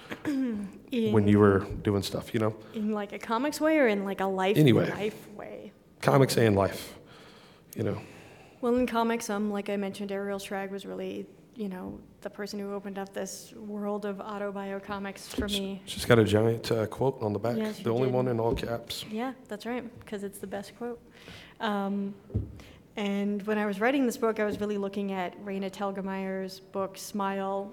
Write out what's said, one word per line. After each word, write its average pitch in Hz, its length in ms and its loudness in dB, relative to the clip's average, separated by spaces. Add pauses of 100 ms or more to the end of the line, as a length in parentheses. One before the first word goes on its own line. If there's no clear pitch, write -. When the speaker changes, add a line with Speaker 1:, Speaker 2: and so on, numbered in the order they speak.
Speaker 1:
<clears throat> - 180 -12
Speaker 2:
when 240 540 -2 (120)
you 214 460 6
Speaker 1:
In - 20 10
Speaker 2:
were 101 220 10 (220)
doing 101 200 2
stuff, - 320 -6
you 117 60 2
know? 110 160 0 (180)
Speaker 1:
In, 214 180 -2
like, 208 200 -6
a 208 80 -10
comics 262 400 -2
way 311 180 4
or 277 80 6
in, 202 180 2
like, 196 160 -4
a 190 60 2
life, 190 320 2
Speaker 2:
Anyway. 151 320 8
Speaker 1:
life - 460 -6
way? - 340 -14 (300)
Speaker 2:
Comics 135 360 6
and 110 200 8
life, - 420 0 (760)
you 110 80 -2
know? 101 160 -2 (600)
Speaker 1:
Well, 240 140 0
in 254 140 2
comics, 233 420 0
um, 208 220 -2
like 202 180 -4
I 202 60 -2
mentioned, 196 340 -6
Ariel 196 300 -4
Schrag 196 320 -6
was 196 120 -10
really, 190 420 -8 (280)
you 208 140 -6
know, 190 320 -10 (220)
the 202 80 -10
person 202 300 -8
who 202 120 -6
opened 196 260 -8
up 196 160 -8
this - 420 -8
world 208 480 -6
of 202 140 -4
autobio 202 640 -6
comics 196 460 -8
for 220 200 -2
Speaker 2:
Sh-, 202 100 0
Speaker 1:
me. 196 280 -6
Speaker 2:
she's - 180 -8
got 120 140 8
a 113 60 8
giant, 110 460 2
uh, 113 160 2
quote 131 360 -2
on 107 100 0
the 104 60 0
back, 117 180 0
Speaker 1:
Yeah, 214 160 -2
she - 120 -12
Speaker 2:
the 117 80 2
only 123 160 2
Speaker 1:
did. 123 60 2
Speaker 2:
one 127 140 2
in 120 120 2
all 117 140 2
caps. - 560 -6
Speaker 1:
Yeah, 233 220 -4 (160)
that's 208 180 -10
right, 240 180 -6 (220)
'cause 202 180 -8
it's 196 140 -10
the - 80 -10
best 196 300 -10
quote. 240 240 -10 (600)
Um, 202 540 -2 (840)
and 202 500 -2
when 214 120 0
I 208 80 0
was 196 140 -2
writing 262 260 4
this 226 100 0
book, 226 220 0
I 220 60 2
was 208 160 -2
really 208 180 -2
looking 196 340 -2
at 180 320 -4
Raina 196 260 -4
Telgemeier's 190 880 -4
book, 190 380 -6
Smile, 196 760 -4